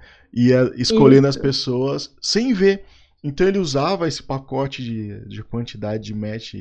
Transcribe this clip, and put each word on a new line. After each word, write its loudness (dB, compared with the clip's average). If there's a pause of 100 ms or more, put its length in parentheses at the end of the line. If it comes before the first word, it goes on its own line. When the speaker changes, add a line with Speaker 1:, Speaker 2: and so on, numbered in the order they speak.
(320)
Speaker 1:
Ia 4
escolhendo 6
Speaker 2:
Isso. -4
Speaker 1:
as -10
pessoas -4
sem -2
ver. 2 (400)
Então 0
ele 0
usava -2
esse -6
pacote -6
de, -10
de -14
quantidade -8
de -12
match -10